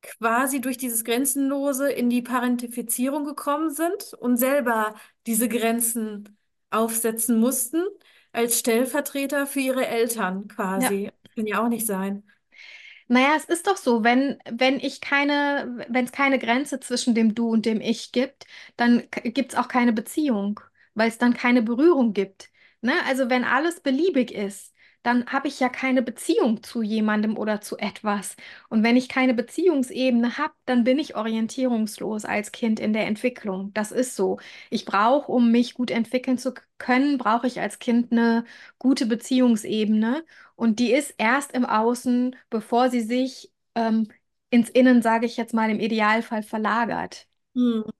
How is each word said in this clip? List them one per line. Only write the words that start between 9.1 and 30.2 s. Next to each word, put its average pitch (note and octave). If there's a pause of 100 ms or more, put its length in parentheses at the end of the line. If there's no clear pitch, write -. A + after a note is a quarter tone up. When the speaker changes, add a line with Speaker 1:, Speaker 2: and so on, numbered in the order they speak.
Speaker 1:
für C#4
ihre C4
Eltern A3
quasi. G3
Speaker 2:
Ja. G3+ (260)
Speaker 1:
Kann G#3+
ja G#3
auch A#3+
nicht A3+
sein. G3+ (840)
Speaker 2:
Naja, C4
es D4+
ist -
doch G4
so, A#3
wenn, B3+ (120)
wenn C4
ich -
keine, C#4+
wenn's B3
keine C#4
Grenze C4
zwischen B3
dem A3+
Du A#3
und A3+
dem A3
Ich -
gibt, C4 (300)
dann A#3+
k-, -
gibt's A#3+
auch A#3+
keine A#3+
Beziehung, G#3+ (340)
weil's A3
dann A#3+
keine B3
Berührung A#3+
gibt, - (320)
ne? A#3+ (140)
Also C4
wenn B3
alles D#4
beliebig C#4
ist, G3+ (300)
dann A#3+
hab C#4
ich C#4+
ja B3+
keine C4
Beziehung B3+
zu -
jemandem G#3+
oder G#3+
zu -
etwas. G#3 (320)
Und A3
wenn A#3
ich B3+
keine B3+
Beziehungsebene B3